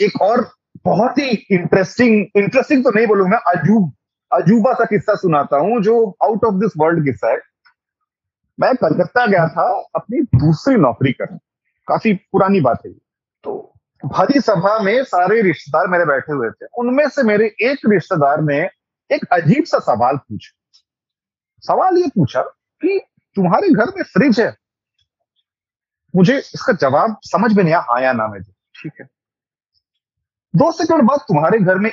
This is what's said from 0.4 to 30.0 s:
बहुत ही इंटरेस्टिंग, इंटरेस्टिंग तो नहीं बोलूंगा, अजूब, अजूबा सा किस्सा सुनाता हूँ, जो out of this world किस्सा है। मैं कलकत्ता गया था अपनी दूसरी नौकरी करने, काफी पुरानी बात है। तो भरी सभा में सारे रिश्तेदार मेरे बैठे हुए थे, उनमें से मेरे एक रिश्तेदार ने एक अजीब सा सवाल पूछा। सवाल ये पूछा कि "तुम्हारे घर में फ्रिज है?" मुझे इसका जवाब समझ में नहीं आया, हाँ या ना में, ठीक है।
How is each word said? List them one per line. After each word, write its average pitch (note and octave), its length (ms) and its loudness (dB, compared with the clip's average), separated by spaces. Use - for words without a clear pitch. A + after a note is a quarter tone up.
बहुत G#3 340 0
ही C#4+ 100 -4
इंटरेस्टिंग, G3 760 0
इंटरेस्टिंग B3 480 0
तो C4+ 60 2
नहीं A#3 160 2
बोलूंगा, G3+ 300 2
अजूब, F3+ 560 0
अजूबा G3+ 400 2
सा A#3 120 0
किस्सा G#3 300 -2
सुनाता D3+ 420 0
हूँ, G3+ 260 0
जो A3 420 0
out G3+ 240 -2
of G#3 60 -2
this F#3 280 -2
world D#3+ 220 0
किस्सा A#2+ 260 -2
है। C#3 80 0
मैं A3+ 140 0
कलकत्ता F3 520 -2
गया F3 220 2
था F#3+ 360 -4
अपनी A3+ 260 -6
दूसरी E3 560 0
नौकरी C3+ 360 0
करने, - 260 -10
काफी F#3 260 0
पुरानी G3 480 0
बात A#2+ 260 0
है। F2+ 60 -16
तो - 300 -14
भरी G3 340 0
सभा G3+ 380 0
में A3 260 0
सारे G3+ 380 0
रिश्तेदार E3 460 -2
मेरे F3 160 0
बैठे C#3+ 280 -2
हुए A#2+ 180 -4
थे, - 160 -20
उनमें B3+ 300 0
से C#4 140 -4
मेरे G#3+ 240 2
एक B3+ 320 -4
रिश्तेदार D#3 540 0
ने D3+ 260 -2
एक D4 200 -2
अजीब F3+ 320 2
सा C#4+ 140 -2
सवाल C#3 380 0
पूछा। - 680 -16
सवाल E4+ 360 0
ये F4+ 120 2
पूछा C#3 320 -2
कि F#4+ 180 -2
"तुम्हारे G#3+ 360 0
घर A3 160 2
में F#4 160 -8
फ्रिज B3 380 0
है?" C#3+ 160 -2
मुझे F#3+ 220 4
इसका - 340 -6
जवाब E3 480 0
समझ G3+ 360 0
में G3+ 80 4
नहीं D#3+ 100 2
आया, E3+ 160 0
हाँ B2 120 0
या C3 100 0
ना A2 160 -4
में, G2 140 -14
ठीक D#3 180 -14
है। C3+ 60 -20